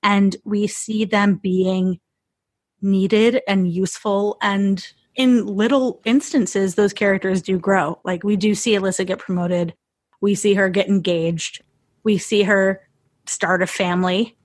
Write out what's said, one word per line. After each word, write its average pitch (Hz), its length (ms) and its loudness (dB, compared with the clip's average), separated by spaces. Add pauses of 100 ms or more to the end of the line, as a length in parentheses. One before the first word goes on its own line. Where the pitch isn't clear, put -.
And 202 420 2
we 208 220 -2
see 214 400 -4
them 202 300 2
being 185 600 -2 (800)
needed 208 680 2
and 190 240 0
useful, 202 680 -2
and 196 440 0 (280)
in 247 320 2
little 233 580 0
instances, 220 720 0
those 202 180 2
characters 190 500 0
do 190 160 -2
grow. 170 460 0
Like, 180 200 -4
we 208 120 0
do 208 180 2
see 220 180 0
Alyssa 190 340 0
get 185 120 -4
promoted. 175 560 -2 (460)
We 202 140 2
see 202 200 2
her 196 140 2
get 185 200 0
engaged. 170 760 -2 (420)
We 214 140 2
see 202 240 0
her 196 440 2 (400)
start 180 360 0
a 185 40 0
family. 185 800 -2